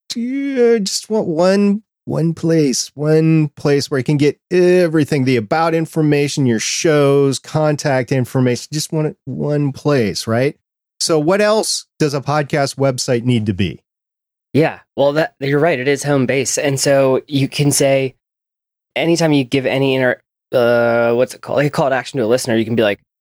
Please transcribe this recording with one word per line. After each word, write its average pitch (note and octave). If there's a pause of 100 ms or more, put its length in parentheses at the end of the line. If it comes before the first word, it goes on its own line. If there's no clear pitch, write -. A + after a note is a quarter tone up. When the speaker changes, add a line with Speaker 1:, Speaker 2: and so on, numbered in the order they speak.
Speaker 1:
"Do A#3
you B3
just -
want G#3+
one, G3 (220)
one D#3
place, D#3
one D#3
place C#3+
where C#3
you B2+
can D3+
get C#3 (100)
everything, E3+
the B2+
about D#3+
information, D3
your A2+
shows, C#3
contact D3
information, B2+
just D3+
want D#3
it - (100)
one D3
place, B2
right?" B2 (420)
So D#3+
what F#3
else G#3 (140)
does D3
a C#3+
podcast C#3+
website C3
need A#2+
to G#2
be? F2 (720)
Speaker 2:
Yeah, C3 (160)
well, C#3+
that, D#3
you're C#3
right. D#3
It B2+
is C#3+
home C#3
base. B2+
And C#3
so C3+
you C3+
can D3
say, C3+ (800)
anytime D#3+
you C#3
give B2+
any C3+
inter-, B2+ (320)
uh, A#2
what's B2
it -
called? -
They C#3+
call D#3
it C3
action B2+
to A#2+
a -
listener. B2
You A2+
can A2+
be A#2
like, G2+ (200)